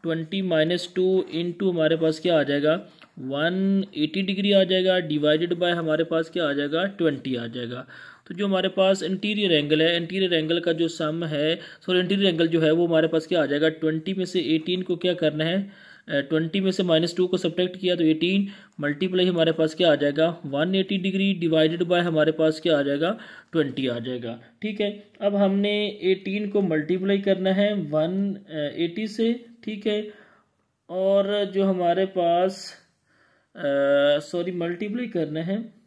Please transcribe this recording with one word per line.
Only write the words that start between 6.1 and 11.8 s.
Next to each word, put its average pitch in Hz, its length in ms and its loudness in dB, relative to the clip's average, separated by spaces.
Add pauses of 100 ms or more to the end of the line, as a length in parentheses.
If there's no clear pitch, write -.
क्या 165 200 -2
आ 143 40 -2
जाएगा, 143 320 -2
ट्वेंटी 139 500 -2
आ 117 120 -8
जाएगा। 123 400 -10 (400)
तो 180 80 -12
जो 202 120 -2
हमारे 190 220 2
पास 190 340 2
इंटीरियर 196 480 0
एंगल 151 300 4
है, 170 160 2
इंटीरियर 175 360 -2
एंगल 160 260 0
का 170 140 0
जो 165 140 0
सम 165 360 -4
है, 156 360 -2 (260)